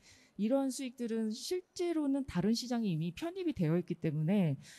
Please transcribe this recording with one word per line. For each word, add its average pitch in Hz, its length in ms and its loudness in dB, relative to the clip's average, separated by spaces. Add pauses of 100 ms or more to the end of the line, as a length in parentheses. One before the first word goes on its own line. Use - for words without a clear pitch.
(380)
이런 269 320 2
수익들은 240 600 -4
실제로는 302 960 -2
다른 180 260 2
시장에 233 340 0
이미 170 280 0
편입이 339 400 -4
되어 165 240 2
있기 175 160 -2
때문에 156 640 2 (200)